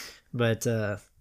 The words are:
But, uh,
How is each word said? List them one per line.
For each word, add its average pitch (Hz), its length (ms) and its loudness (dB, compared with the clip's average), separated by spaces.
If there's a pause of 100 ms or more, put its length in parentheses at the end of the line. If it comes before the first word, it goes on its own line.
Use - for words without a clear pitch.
(320)
But, 117 340 2
uh, 107 300 0 (240)